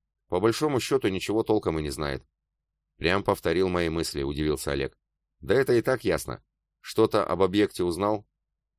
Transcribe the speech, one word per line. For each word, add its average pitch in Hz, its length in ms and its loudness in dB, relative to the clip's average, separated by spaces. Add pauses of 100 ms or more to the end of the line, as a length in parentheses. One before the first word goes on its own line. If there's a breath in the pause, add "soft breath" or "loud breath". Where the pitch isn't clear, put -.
(300)
По 87 100 -2
большому 120 400 0
счету 104 300 0
ничего 101 340 0
толком 101 360 0
и 76 40 -2
не 73 60 -4
знает». 71 360 -6 (720)
«Прям 92 260 0
повторил 92 460 0
мои 87 200 0
мысли», 80 340 -4
удивился 73 480 -2
Олег. 69 260 -4 (440)
«Да 87 120 0
это 131 200 2
и 113 80 4
так 131 220 -2
ясно. 78 400 -2 (360)
Что-то 107 440 2
об 90 180 0
объекте 95 420 2
узнал?» 98 440 -2 (520)